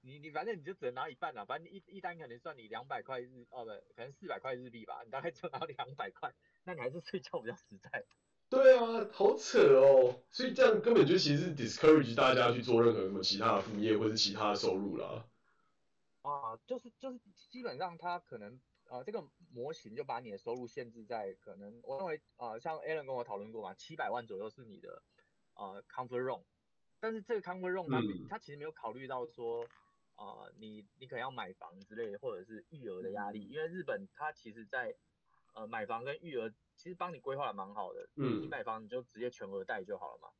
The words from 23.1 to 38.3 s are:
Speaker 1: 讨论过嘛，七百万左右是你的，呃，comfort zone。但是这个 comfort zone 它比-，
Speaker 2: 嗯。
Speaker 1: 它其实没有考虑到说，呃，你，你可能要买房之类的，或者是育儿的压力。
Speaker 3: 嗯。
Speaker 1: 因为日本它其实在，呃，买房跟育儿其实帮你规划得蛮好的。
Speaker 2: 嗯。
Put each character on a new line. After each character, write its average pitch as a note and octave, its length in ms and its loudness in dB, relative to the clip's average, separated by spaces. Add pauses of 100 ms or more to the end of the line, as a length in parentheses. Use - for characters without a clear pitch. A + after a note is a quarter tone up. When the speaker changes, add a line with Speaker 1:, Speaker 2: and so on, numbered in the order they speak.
Speaker 1:
讨 G#2+ 140 -8
论 G#2+ 120 -12
过 A2+ 120 -10
嘛， F#2 120 -10
七 - 220 -16
百 A2+ 140 -4
万 A#2+ 140 -4
左 G#2 140 -10
右 G#2+ 100 -8
是 A#2+ 160 -18
你 G#2+ 140 -20
的， - 240 -18 (520)
呃， G2+ 340 -14
comfort B2 340 -6
zone。 B2+ 220 -6 (560)
但 A3 120 -4
是 A3 100 -6
这 A#3+ 120 -4
个 G3 80 -2
comfort F3+ 300 -4
zone F3 180 -4
它 B2+ 120 2
比-， G2+ 100 -4 (100)
Speaker 2:
嗯。 - 60 -16
Speaker 1:
它 - 100 -8
其 - 140 -16
实 D3 40 -14
没 C#3+ 60 -14
有 D#3 80 -8
考 A2+ 220 -10
虑 C3 160 -12
到 B2+ 180 -6
说， A#2 400 -8 (500)
呃， - 420 -18
你， G#2+ 280 -18 (140)
你 C3 80 -20
可 C3 80 -10
能 A#2 40 -4
要 C3 100 -4
买 G#2 240 -10
房 F2 260 -20
之 G#2 160 -18
类 A2 160 -6
的， G2+ 80 -12
或 A#2 160 -6
者 F#2 80 -14
是 G#2+ 240 -16
育 C3 200 -16
儿 F#2 140 -10
的 F#2+ 80 -6
压 G2+ 220 -6
力。 G#2+ 140 -12
Speaker 3:
嗯。 - 40 -20
Speaker 1:
因 C#3+ 80 -10
为 D#3+ 80 -4
日 F3 160 -10
本 G#2 320 -6
它 D3+ 160 -8
其 A2 220 -18
实 A2+ 140 -20
在， B2 280 -6 (600)
呃， A2 120 -14
买 A2+ 200 -8
房 A#2 180 -8
跟 C#3+ 160 -6
育 D#3+ 160 -10
儿 A2 160 -6 (240)
其 - 120 -18
实 F3+ 80 -12
帮 F3 180 -8
你 B2+ 60 -16
规 C3+ 160 -6
划 C#3 100 -4
得 A2 60 -6
蛮 G2 220 -10
好 F#2+ 180 -6
的。 - 240 -14
Speaker 2:
嗯。 C3+ 260 -4